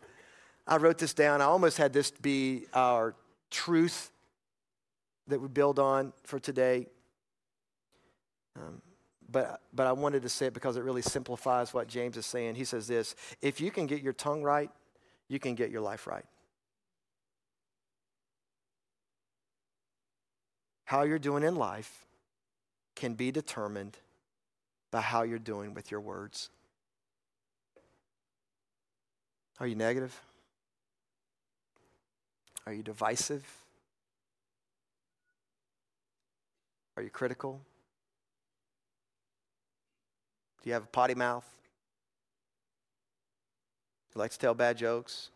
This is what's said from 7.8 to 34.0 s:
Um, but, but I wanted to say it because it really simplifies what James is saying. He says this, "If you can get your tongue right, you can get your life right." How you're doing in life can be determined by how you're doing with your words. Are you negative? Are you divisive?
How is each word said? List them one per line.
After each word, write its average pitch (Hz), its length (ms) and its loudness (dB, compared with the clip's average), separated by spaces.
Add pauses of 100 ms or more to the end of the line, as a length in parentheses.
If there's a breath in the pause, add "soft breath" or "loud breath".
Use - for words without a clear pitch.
Um, - 240 -14 (480)
but, 127 320 -2 (140)
but 131 120 2
I 127 60 4
wanted 139 300 2
to 123 80 -4
say - 160 0
it 120 80 -2
because 123 240 -2
it 120 40 -2
really 127 200 -2
simplifies 123 720 -2
what 120 140 -2
James 120 280 -4
is 110 80 -8
saying. 117 300 -4
He 127 100 -6
says 113 220 -4
this, 117 280 0 (280 loud breath)
"If 139 180 -2
you 180 100 -2
can 175 160 -2
get 143 140 -4
your 135 140 -4
tongue 147 280 -4
right, 147 280 2 (580 soft breath)
you 135 100 -4
can 127 160 -4
get 113 160 -2
your 110 120 -4
life 101 240 -6
right." - 180 -8 (4000)
How 139 180 2
you're 156 160 2
doing 143 240 0
in 170 140 2
life 107 480 -6 (920)
can 120 180 -4
be 127 180 -2
determined 104 640 -6 (960)
by 113 120 0
how 117 200 0
you're 117 160 -4
doing 104 360 -8
with 107 160 -14
your 104 100 -6
words. 101 480 -12 (3000)
Are 127 60 -4
you 117 80 -4
negative? 123 440 -2 (2500 soft breath)
Are 110 60 -10
you 107 100 -10
divisive? 110 640 -2 (3500)